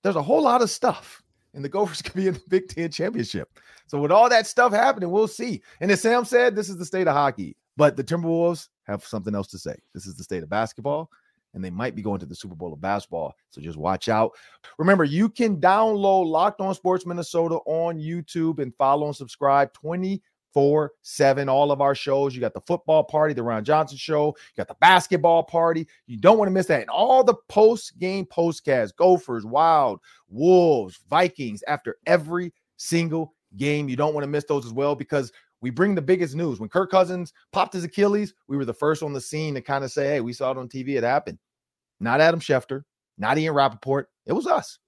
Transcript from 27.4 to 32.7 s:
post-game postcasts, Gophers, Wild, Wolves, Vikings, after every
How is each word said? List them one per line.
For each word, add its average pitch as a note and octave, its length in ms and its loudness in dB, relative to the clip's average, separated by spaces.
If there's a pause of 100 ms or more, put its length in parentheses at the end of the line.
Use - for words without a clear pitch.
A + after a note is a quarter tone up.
post-game G3 800 2
postcasts, C#3 680 -2
Gophers, E3 500 2
Wild, C#3 540 2 (300)
Wolves, C#3+ 680 4 (100)
Vikings, C#3+ 580 -2
after C#3+ 380 -6
every E3+ 480 0 (240)